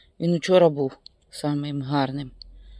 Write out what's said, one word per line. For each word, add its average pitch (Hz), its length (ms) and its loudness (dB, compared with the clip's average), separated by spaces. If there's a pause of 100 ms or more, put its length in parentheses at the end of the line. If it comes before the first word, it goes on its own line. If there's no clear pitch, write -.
(200)
Він 170 140 0
учора 175 360 4
був 139 280 -2 (320)
самим 147 520 -4
гарним. 135 500 -2 (480)